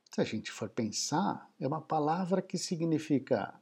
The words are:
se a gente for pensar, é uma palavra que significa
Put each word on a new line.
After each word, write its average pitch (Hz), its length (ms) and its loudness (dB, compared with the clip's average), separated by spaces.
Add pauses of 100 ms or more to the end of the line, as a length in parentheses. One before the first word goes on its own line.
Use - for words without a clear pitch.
(100)
se - 120 -2
a - 20 0
gente - 260 -4
for - 200 -6
pensar, - 800 -2 (100)
é 147 60 0
uma 156 160 -2
palavra 170 580 2
que - 160 -4
significa 156 1040 2